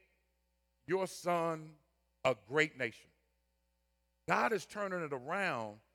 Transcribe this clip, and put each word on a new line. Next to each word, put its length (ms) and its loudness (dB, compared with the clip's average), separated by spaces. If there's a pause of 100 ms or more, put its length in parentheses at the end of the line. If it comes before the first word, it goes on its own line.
(880)
your 200 0
son 680 -2 (500)
a 120 4 (100)
great 300 2
nation." 340 -4 (1160)
God 240 4
is 140 -2
turning 360 -4
it 120 -4
around 680 -2 (140)